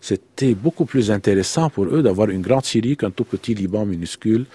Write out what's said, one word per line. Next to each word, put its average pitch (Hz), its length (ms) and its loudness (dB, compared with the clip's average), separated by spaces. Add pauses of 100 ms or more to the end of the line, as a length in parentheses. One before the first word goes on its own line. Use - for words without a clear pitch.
c'était - 540 -2
beaucoup 147 300 0
plus 113 260 0
intéressant 104 600 2
pour 98 160 -2
eux 151 160 0
d'avoir 104 260 2
une 95 140 -2
grande 131 240 0
Syrie 117 320 0
qu'un 104 120 -2
tout 117 140 -4
petit - 300 -4
Liban 101 320 -2
minuscule, 101 580 -2 (100)